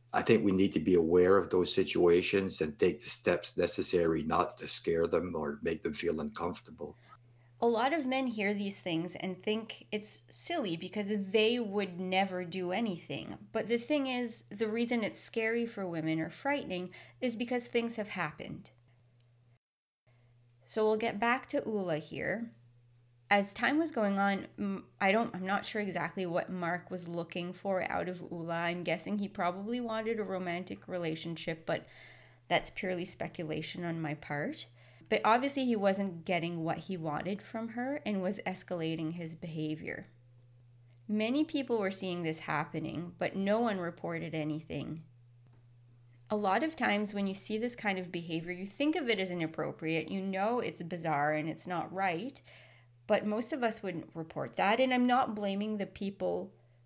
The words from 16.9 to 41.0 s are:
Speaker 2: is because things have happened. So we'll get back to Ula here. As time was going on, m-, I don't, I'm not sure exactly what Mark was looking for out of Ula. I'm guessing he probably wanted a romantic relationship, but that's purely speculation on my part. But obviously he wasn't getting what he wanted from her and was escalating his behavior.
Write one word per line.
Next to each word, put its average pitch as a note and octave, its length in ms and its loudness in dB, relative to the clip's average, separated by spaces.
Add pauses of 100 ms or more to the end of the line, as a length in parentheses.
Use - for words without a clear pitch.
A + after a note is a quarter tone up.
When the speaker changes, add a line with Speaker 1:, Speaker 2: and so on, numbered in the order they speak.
Speaker 2:
is A#3 160 -2
because A#3+ 300 -2
things A#3 300 0
have G3+ 120 -4
happened. - 640 -6 (1900)
So G#3+ 220 2
we'll G#3+ 100 4
get G#3+ 240 0
back A#3+ 280 0
to C#4+ 180 0
Ula F#3 320 0
here. D#3 520 -4 (800)
As G3+ 220 4
time B3+ 260 2
was D#4+ 120 2
going G3+ 280 2
on, G3 280 2 (120)
m-, G3 260 -4 (140)
I G3 140 6
don't, A3+ 220 4
I'm F#3 120 -6
not G3 200 0
sure G#3+ 160 -2
exactly F3+ 420 -2
what E3+ 240 0
Mark F3 420 -4
was E3+ 180 -8
looking F3 440 -4
for F#3 400 -2
out F3 160 0
of F3+ 140 -6 (100)
Ula. E3 220 -4
I'm E3+ 300 -2
guessing F3+ 340 0
he G3+ 100 -2
probably G3 520 -2
wanted A3 380 -2
a G#3 60 -2
romantic F#3 640 -4
relationship, E3 800 -2
but - 200 0 (640)
that's - 220 2
purely F#3 340 -4
speculation D#3+ 800 -6
on E3 160 -2
my D3+ 140 -2
part. D3+ 500 -6 (460)
But G#3+ 140 4
obviously C4 420 4
he A#3+ 100 4
wasn't F#3+ 480 0
getting E3+ 400 0
what E3 140 0
he F#3+ 180 -6
wanted D#3+ 460 -4
from A3+ 260 -8
her B3+ 380 -4
and G3+ 160 0
was G3 240 -2
escalating E3 680 -4
his E3 220 -8
behavior. D#3 720 -6 (1000)